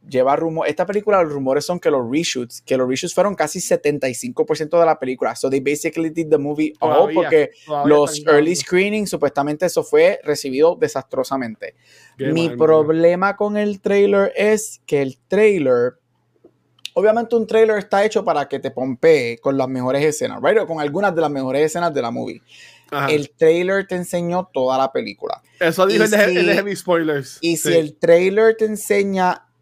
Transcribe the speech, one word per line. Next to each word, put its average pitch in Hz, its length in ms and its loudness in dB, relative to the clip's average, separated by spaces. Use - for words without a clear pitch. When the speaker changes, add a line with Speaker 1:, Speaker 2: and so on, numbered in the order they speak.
Speaker 1:
lleva 131 300 0
rumor, 160 320 -4
esta 175 160 -2
película, 202 360 0
los 151 120 -2
rumores 139 320 -2
son 175 160 -4
que 160 100 0
los 123 180 -2
reshoots, 131 520 -6
que 131 160 -2
los 127 100 0
reshoots 131 260 -4
fueron 190 220 0
casi 156 240 -4
setenta 147 480 -2
y 131 60 -4
cinco 123 320 -4
por 156 100 -2
ciento 151 240 -2
de 170 60 6
la 156 120 2
película. 127 380 -4
So 131 140 -4
they 135 100 0
basically 156 500 -4
did 160 200 -6
the 156 80 4
movie 147 420 -2
a - 60 -2
whole 151 280 4
Speaker 2:
Todavía, - 20 -2
Speaker 1:
porque 156 360 2
Speaker 2:
todavía 147 320 0
Speaker 1:
los 147 200 0
Speaker 2:
están 147 180 2
Speaker 1:
early 156 160 4
Speaker 2:
grabando. 180 100 -2
Speaker 1:
screenings, 202 480 -2
supuestamente 151 560 -2
eso 165 180 -2
fue 170 400 2
recibido 147 540 0
desastrosamente. 131 1000 -6
Speaker 2:
Qué 135 100 -4
Speaker 1:
Mi 165 200 0
Speaker 2:
mal, - 100 -6
Speaker 1:
problema 165 760 4
con 208 220 -2
el 208 240 -4
trailer 202 560 2
es 208 480 -2
que 143 160 0
el 135 160 -6
trailer, 143 680 2
obviamente 226 420 2
un 220 100 2
trailer 220 320 2
está 202 280 0
hecho 208 180 0
para 147 240 -2
que 135 120 -6
te - 120 -6
pompee 131 680 2
con 139 180 -2
las 131 100 0
mejores 131 380 -2
escenas, 120 360 -2
right? 180 180 2
O 185 80 -2
con 160 120 -6
algunas 170 340 -2
de 160 80 0
las 151 80 0
mejores 135 360 -2
escenas 170 280 -2
de 135 80 -2
la 117 100 -4
movie. 120 300 -10
Speaker 2:
Ajá. 139 200 -2
Speaker 1:
El 147 200 -2
trailer 180 540 2
te 185 100 -8
enseñó 175 580 -4
toda 131 240 0
la 139 160 0
película. - 480 -8
Speaker 2:
Eso 180 260 2
dijo 208 180 2
Speaker 1:
Y - 20 4
Speaker 2:
el 214 60 0
de, 208 180 4
Speaker 1:
si 180 80 0
Speaker 2:
el 175 80 2
de 170 80 2
Heavy 196 240 -2
Spoilers. 156 640 -2
Speaker 1:
y 165 160 -2
si - 160 -4
Speaker 2:
Sí. 170 40 4
Speaker 1:
el 151 200 -2
trailer 190 580 4
te 220 100 -2
enseña 202 800 -2